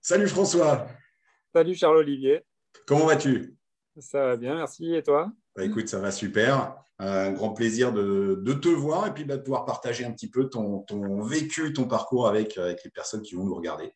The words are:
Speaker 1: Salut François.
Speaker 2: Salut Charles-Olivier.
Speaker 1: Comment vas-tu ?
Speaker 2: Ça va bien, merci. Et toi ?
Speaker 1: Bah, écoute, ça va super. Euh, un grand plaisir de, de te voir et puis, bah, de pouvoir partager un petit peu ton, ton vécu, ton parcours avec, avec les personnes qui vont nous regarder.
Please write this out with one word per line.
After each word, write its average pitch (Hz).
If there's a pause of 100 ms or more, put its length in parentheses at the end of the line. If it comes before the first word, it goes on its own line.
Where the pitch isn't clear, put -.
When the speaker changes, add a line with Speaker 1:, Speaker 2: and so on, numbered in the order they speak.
(100)
Speaker 1:
Salut 196
François. 165 (640)
Speaker 2:
Salut 170
Charles-Olivier. 151 (440)
Speaker 1:
Comment 156
vas-tu ? 139 (400)
Speaker 2:
Ça 139
va 123
bien, 127
merci. 165
Et 160
toi ? 151 (240)
Speaker 1:
Bah, 95
écoute, 107
ça 98
va 98
super. 110 (260)
Euh, 98
un 98
grand 107
plaisir 117
de, 98
de 120
te 143
voir 165
et 175
puis, 151
bah, 139
de 135
pouvoir 131
partager 120
un 120
petit 110
peu 135
ton, 101
ton 101
vécu, 147
ton 131
parcours 117
avec, 107
avec 87
les -
personnes -
qui 90
vont 92
nous 92
regarder. 80